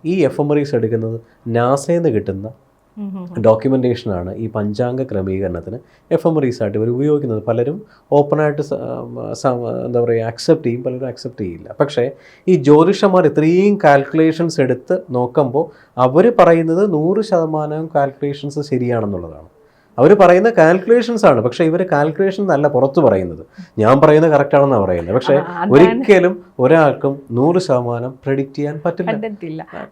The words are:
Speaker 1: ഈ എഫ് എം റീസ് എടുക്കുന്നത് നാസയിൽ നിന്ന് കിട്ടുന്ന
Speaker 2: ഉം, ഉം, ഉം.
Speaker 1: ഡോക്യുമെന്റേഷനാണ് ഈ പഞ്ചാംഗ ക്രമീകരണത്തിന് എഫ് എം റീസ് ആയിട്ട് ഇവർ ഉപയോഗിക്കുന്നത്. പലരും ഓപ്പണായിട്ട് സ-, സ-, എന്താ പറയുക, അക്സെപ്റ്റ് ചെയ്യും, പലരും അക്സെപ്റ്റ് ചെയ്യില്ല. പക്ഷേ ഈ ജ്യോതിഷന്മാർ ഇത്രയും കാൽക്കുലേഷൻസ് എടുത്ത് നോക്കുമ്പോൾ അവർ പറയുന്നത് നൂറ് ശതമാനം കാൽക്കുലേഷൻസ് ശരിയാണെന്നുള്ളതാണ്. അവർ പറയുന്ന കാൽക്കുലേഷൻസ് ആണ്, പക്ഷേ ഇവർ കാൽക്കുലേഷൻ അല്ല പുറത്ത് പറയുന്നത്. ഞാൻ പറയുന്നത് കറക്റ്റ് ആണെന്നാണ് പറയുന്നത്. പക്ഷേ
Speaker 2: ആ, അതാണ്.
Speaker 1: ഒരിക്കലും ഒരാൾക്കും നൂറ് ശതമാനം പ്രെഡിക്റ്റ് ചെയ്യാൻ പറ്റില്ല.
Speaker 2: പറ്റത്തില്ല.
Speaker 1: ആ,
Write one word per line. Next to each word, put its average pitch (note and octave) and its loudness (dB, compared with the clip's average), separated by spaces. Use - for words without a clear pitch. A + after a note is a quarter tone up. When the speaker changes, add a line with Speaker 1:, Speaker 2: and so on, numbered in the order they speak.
Speaker 1:
ഈ E3+ 0
എഫ് C3 -2
എം D3 0
റീസ് C#3+ -2
എടുക്കുന്നത് A2+ -2
നാസയിൽ C3 0
നിന്ന് E3+ 0
കിട്ടുന്ന G2+ -4
Speaker 2:
ഉം, G#3 -12
ഉം, F#3+ -12
ഉം. F3 -10
Speaker 1:
ഡോക്യുമെന്റേഷനാണ് A2+ 0
ഈ A2 -8
പഞ്ചാംഗ A#2+ -4
ക്രമീകരണത്തിന് F#2+ -6
എഫ് F3 0
എം D#3+ 0
റീസ് B2+ -2
ആയിട്ട് G#2 -4
ഇവർ A2+ -2
ഉപയോഗിക്കുന്നത്. C3 -2
പലരും B2+ -4
ഓപ്പണായിട്ട് D3 0
സ-, C#3+ -8
സ-, B2 -4
എന്താ A#2+ -2
പറയുക, A#2 -2
അക്സെപ്റ്റ് D3+ -2
ചെയ്യും, B2 -4
പലരും B2+ -8
അക്സെപ്റ്റ് A#2+ -12
ചെയ്യില്ല. F2+ -12
പക്ഷേ C#3 -2
ഈ F#3 4
ജ്യോതിഷന്മാർ F3 4
ഇത്രയും E3+ 2
കാൽക്കുലേഷൻസ് D#3+ 2
എടുത്ത് C3 -2
നോക്കുമ്പോൾ B2+ -4
അവർ D3+ 4
പറയുന്നത് E3 4
നൂറ് E3+ 0
ശതമാനം D#3+ -4
കാൽക്കുലേഷൻസ് C#3+ -4
ശരിയാണെന്നുള്ളതാണ്. G#2 -6
അവർ E3 6
പറയുന്ന F#3+ 6
കാൽക്കുലേഷൻസ് G#3+ 2
ആണ്, B2+ 4
പക്ഷേ B2 -2
ഇവർ F3+ 0
കാൽക്കുലേഷൻ F#3 -2
അല്ല C#3+ 2
പുറത്ത് C3+ 0
പറയുന്നത്. F#2 0
ഞാൻ A2+ 4
പറയുന്നത് D#3 6
കറക്റ്റ് C#3+ 2
ആണെന്നാണ് C3+ 2
പറയുന്നത്. F2+ -2
പക്ഷേ C#3 0
Speaker 2:
ആ, C#3 4
അതാണ്. - -4
Speaker 1:
ഒരിക്കലും F#3 4
ഒരാൾക്കും C#3 2
നൂറ് D3 2
ശതമാനം B2 -2
പ്രെഡിക്റ്റ് C3+ -4
ചെയ്യാൻ D3 -8
പറ്റില്ല. F3 -4
Speaker 2:
പറ്റത്തില്ല. G3+ -10
Speaker 1:
ആ, - -14